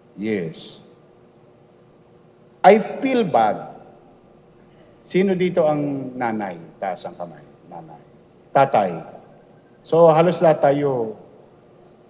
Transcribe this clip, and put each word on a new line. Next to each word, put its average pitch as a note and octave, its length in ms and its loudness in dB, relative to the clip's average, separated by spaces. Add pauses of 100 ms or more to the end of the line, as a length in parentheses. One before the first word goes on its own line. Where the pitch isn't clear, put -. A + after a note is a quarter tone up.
(200)
Yes. F#2 640 -8 (1800)
I - 400 6
feel B3+ 240 0
bad. A2+ 480 0 (1300)
Sino F#3+ 320 0
dito F3 320 0
ang C#3+ 480 -2
nanay? G#2+ 480 -6 (160)
Taas F#2+ 320 -8
ang E2+ 80 -16
kamay. E2 280 -16 (280)
Nanay. D#2+ 280 -18 (520)
Tatay. G#2 480 0 (800)
So, D#3+ 320 4
halos E3+ 320 2
lahat D#3 160 4
tayo C#3 560 0 (920)